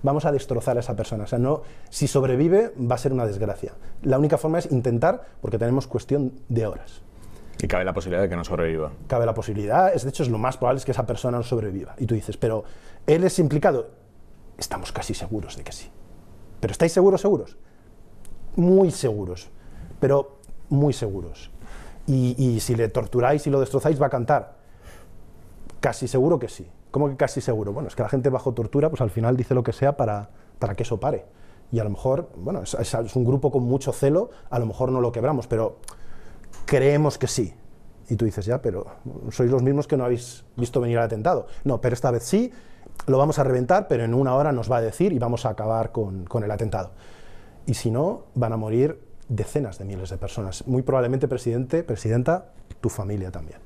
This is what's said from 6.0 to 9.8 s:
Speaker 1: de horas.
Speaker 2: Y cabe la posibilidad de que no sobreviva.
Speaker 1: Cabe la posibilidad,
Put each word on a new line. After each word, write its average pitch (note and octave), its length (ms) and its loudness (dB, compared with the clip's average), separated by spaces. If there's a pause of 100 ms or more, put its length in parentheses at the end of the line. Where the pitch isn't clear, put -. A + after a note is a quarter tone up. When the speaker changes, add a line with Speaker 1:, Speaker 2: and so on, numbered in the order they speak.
Speaker 1:
de A2+ 160 0
horas. - 360 -10 (600)
Speaker 2:
Y - 60 -2
cabe F#2 180 2
la F#2 80 -2
posibilidad F2 300 0
de F#2+ 60 2
que F2 60 -2
no E2+ 80 -4
sobreviva. D#2+ 480 -2 (160)
Speaker 1:
Cabe A#2+ 200 2
la A2+ 80 0
posibilidad, A2 580 2